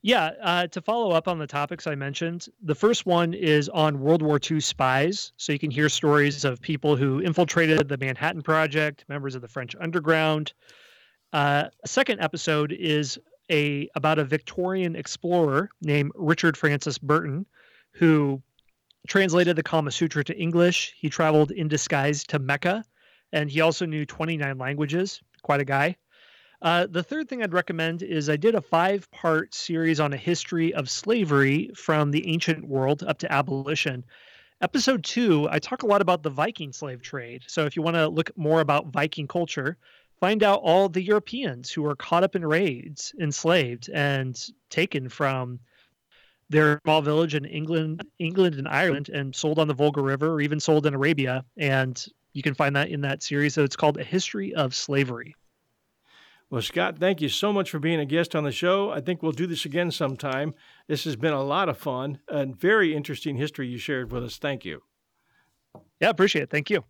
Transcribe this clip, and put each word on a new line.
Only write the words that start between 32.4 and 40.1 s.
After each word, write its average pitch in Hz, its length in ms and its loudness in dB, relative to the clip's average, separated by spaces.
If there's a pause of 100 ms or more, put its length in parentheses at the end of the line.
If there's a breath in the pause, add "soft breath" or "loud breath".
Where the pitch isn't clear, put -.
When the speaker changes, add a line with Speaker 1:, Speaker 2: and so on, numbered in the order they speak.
Speaker 1:
world 135 360 0
up 170 160 -4
to - 120 -4
abolition. 135 720 -2 (560 soft breath)
Episode 247 440 0
two, 170 480 2
I 156 80 0
talk - 240 -8
a 233 40 -2
lot 202 140 6
about 180 220 2
the 151 80 -2
Viking 147 420 -4
slave 127 280 -12
trade. 123 460 -12
So 156 180 -2
if 143 100 -6
you 160 80 -2
wanna 165 260 2
look 160 260 -2
more 160 240 2
about 151 280 2
Viking 143 400 -4
culture, 160 500 -4 (420 soft breath)